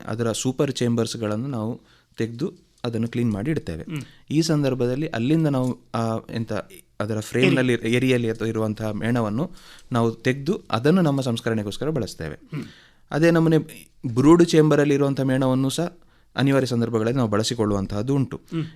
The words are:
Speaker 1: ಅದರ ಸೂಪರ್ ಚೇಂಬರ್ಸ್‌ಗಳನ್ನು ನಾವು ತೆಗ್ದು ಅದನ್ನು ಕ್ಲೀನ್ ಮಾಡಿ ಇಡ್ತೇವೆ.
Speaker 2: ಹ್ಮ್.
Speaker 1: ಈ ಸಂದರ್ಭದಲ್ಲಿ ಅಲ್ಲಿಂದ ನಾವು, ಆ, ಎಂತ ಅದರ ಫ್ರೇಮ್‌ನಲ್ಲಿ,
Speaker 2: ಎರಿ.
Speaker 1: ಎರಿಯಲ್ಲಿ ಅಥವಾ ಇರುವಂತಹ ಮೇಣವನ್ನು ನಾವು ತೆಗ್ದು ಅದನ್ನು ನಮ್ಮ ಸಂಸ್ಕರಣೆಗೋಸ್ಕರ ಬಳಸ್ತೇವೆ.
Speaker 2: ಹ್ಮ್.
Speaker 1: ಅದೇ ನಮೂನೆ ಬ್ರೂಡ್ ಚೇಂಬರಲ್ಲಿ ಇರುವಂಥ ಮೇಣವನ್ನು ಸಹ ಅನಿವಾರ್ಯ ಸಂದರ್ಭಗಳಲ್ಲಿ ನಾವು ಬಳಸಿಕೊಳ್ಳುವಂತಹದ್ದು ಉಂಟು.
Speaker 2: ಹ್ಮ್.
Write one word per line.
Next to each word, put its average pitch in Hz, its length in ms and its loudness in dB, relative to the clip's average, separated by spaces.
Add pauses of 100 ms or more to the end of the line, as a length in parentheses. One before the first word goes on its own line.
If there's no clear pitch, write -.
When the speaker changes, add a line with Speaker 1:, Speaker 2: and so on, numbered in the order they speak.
Speaker 1:
ಅದರ 113 240 -2
ಸೂಪರ್ 131 400 -2
ಚೇಂಬರ್ಸ್‌ಗಳನ್ನು 117 760 -2
ನಾವು 117 340 -6 (360)
ತೆಗ್ದು 117 360 -4 (300)
ಅದನ್ನು 113 240 -2
ಕ್ಲೀನ್ 120 240 -2
ಮಾಡಿ 104 200 -4
ಇಡ್ತೇವೆ. 82 320 -6
Speaker 2:
ಹ್ಮ್. 151 180 -10 (300)
Speaker 1:
ಈ 147 100 2
ಸಂದರ್ಭದಲ್ಲಿ 139 640 0
ಅಲ್ಲಿಂದ 151 400 0
ನಾವು, 127 320 -2 (160)
ಆ, 113 220 -2 (180)
ಎಂತ 113 180 -6 (460)
ಅದರ 107 200 -4
ಫ್ರೇಮ್‌ನಲ್ಲಿ, 127 540 2
Speaker 2:
ಎರಿ. 113 200 -2
Speaker 1:
ಎರಿಯಲ್ಲಿ 123 380 2
ಅಥವಾ 110 160 -4
ಇರುವಂತಹ 110 440 -2
ಮೇಣವನ್ನು 110 600 -2 (400)
ನಾವು 117 200 2
ತೆಗ್ದು 139 500 -4 (100)
ಅದನ್ನು 147 300 4
ನಮ್ಮ 139 200 2
ಸಂಸ್ಕರಣೆಗೋಸ್ಕರ 113 680 -2
ಬಳಸ್ತೇವೆ. 98 460 -6
Speaker 2:
ಹ್ಮ್. - 280 -12 (480)
Speaker 1:
ಅದೇ 160 200 4
ನಮೂನೆ 160 260 4 (560)
ಬ್ರೂಡ್ 156 320 8
ಚೇಂಬರಲ್ಲಿ 147 500 4
ಇರುವಂಥ 139 260 0
ಮೇಣವನ್ನು 135 480 2
ಸಹ 165 280 -6 (380)
ಅನಿವಾರ್ಯ 135 320 4
ಸಂದರ್ಭಗಳಲ್ಲಿ 117 500 0
ನಾವು 120 120 2
ಬಳಸಿಕೊಳ್ಳುವಂತಹದ್ದು 107 840 0
ಉಂಟು. 135 220 -2
Speaker 2:
ಹ್ಮ್. 160 280 -6 (100)